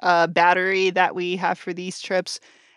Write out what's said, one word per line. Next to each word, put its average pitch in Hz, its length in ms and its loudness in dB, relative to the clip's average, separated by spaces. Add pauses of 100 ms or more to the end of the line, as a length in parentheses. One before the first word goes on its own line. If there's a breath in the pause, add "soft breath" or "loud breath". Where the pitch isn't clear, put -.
uh, 170 240 4
battery 185 640 2
that 180 240 2
we 180 220 -4
have 175 220 -4
for 180 160 -10
these 180 260 -10
trips, - 400 -4 (360 soft breath)